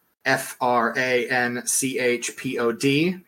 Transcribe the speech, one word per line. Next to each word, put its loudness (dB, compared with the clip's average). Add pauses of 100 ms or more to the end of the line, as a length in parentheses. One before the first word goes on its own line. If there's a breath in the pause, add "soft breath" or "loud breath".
(240)
F -2
R 2
A 0
N 0
C 0
H 0
P -6
O 2
D 0